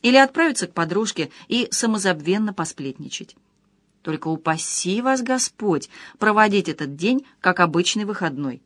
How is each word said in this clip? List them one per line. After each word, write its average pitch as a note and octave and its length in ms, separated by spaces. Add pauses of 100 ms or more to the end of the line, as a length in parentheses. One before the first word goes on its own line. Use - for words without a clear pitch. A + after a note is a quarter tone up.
Или B3 160
отправиться C4+ 500
к - 60
подружке E3+ 580 (160)
и A#3+ 240
самозабвенно G3 800
посплетничать. C#3+ 800 (680)
Только D#3 260
упаси D#3+ 760
вас C4 220
Господь A3 680 (300)
проводить G#3 500
этот C#3+ 260
день A#3+ 300 (140)
как F3+ 220
обычный F3 440
выходной. C#3+ 600